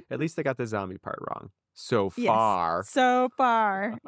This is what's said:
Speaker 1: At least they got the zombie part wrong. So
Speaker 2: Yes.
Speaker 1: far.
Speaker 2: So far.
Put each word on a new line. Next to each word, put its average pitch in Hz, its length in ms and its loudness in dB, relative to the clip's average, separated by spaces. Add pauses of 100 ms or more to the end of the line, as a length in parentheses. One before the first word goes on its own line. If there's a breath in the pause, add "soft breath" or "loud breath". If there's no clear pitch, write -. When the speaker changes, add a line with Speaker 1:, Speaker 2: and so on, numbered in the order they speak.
(100)
Speaker 1:
At 131 100 -6
least 156 160 -4
they 160 60 -4
got 135 140 0
the 123 100 -2
zombie 98 320 -4
part - 200 -10 (100)
wrong. - 220 -10 (240)
So 101 420 0
Speaker 2:
Yes. 247 120 -2
Speaker 1:
far. 95 580 2
Speaker 2:
So 254 500 2
far. 220 720 0